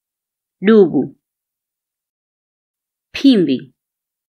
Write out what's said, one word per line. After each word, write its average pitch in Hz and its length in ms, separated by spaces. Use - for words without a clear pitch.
Dubu. 180 560
Pimbi. 165 640